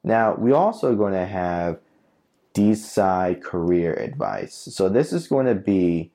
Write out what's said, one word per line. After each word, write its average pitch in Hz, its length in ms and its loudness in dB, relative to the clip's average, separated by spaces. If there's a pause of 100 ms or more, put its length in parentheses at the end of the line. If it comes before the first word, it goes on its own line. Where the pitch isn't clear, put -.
Now, 113 320 2
we 120 180 2
also 156 440 2
gonna 95 300 0
have 87 520 -4 (760)
D-Sci 98 800 2
career 87 600 0
advice. - 600 -6
So - 340 -4
this 131 240 0
is 165 160 -6
gonna 131 260 2
be 90 600 0